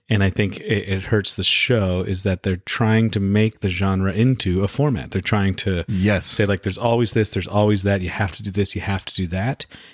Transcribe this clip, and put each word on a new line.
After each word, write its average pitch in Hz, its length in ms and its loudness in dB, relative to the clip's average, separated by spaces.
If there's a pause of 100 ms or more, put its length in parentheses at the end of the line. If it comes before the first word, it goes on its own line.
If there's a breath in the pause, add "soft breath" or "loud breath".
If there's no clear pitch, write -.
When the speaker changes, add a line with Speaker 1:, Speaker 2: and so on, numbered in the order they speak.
Speaker 1:
and 101 140 2
I 95 60 4
think 95 320 -2
it, - 320 -2
it 95 120 -2
hurts - 300 0
the 95 100 -4
show, 95 580 2
is 92 220 -4
that 95 180 -2
they're 92 140 0
trying 110 560 2
to 104 80 0
make 104 400 2
the 98 100 0
genre 95 420 0
into 101 500 2
a 101 60 0
format. 123 440 -2
They're 95 100 -2
trying 98 320 2
to 90 340 -2
Speaker 2:
Yes. 95 380 2
Speaker 1:
say, - 180 0
like, 98 200 0
"There's 92 120 -2
always 117 380 0
this, 107 160 2
there's 92 160 -4
always 104 380 2
that, 98 180 0
you 85 80 -4
have - 220 -4
to - 100 -14
do 104 80 -6
this, 98 240 0
you 95 80 -4
have 98 240 -4
to - 80 -12
do 95 140 -2
that," 98 360 -4 (300 loud breath)